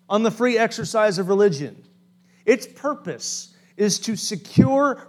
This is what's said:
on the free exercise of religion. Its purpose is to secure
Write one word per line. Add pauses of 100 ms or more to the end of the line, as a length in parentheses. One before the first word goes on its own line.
on
the
free
exercise
of
religion. (640)
Its
purpose (240)
is
to
secure